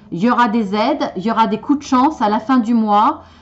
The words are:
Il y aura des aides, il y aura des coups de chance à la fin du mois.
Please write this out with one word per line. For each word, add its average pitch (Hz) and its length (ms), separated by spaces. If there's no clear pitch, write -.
Il 170 80
y 220 100
aura 240 200
des 208 260
aides, 262 400
il 180 100
y 226 60
aura 220 160
des 208 120
coups 285 200
de - 40
chance 269 380
à 269 80
la 214 100
fin 262 180
du 233 160
mois. 220 500